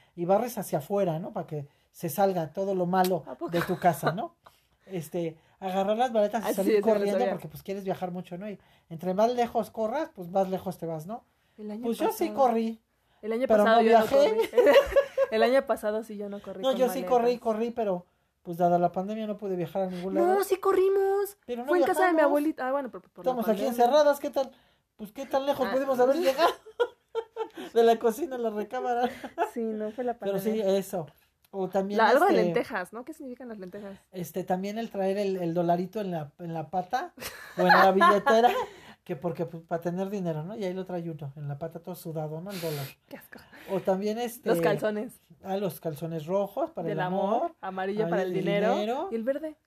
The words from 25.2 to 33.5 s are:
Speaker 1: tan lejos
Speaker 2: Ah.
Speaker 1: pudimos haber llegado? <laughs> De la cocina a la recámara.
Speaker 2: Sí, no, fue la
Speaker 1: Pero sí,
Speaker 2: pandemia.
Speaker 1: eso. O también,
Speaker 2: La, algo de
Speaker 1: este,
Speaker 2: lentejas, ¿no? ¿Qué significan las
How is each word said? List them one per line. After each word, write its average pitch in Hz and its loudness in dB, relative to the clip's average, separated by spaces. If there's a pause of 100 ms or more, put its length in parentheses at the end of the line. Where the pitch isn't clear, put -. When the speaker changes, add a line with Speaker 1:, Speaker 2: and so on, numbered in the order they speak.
Speaker 1:
tan 269 0
lejos 262 0
Speaker 2:
Ah. 226 -2
Speaker 1:
pudimos 269 0
haber 269 6
llegado? 311 2
<laughs> - -8
De 226 6
la 233 6
cocina 254 -2
a 247 -8
la 226 -2
recámara. 240 -2 (440)
Speaker 2:
Sí, 240 -6
no, 214 -4
fue 247 -8
la 240 -2
Speaker 1:
Pero 196 -2
sí, 202 -2
Speaker 2:
pandemia. 202 2
Speaker 1:
eso. 185 -4 (440)
O 190 -4
también, 196 -2
Speaker 2:
La, 220 6
algo 294 6
de 403 6
Speaker 1:
este, 180 4
Speaker 2:
lentejas, 180 -2
¿no? 233 -14
¿Qué 320 -14
significan 254 -14
las 214 -14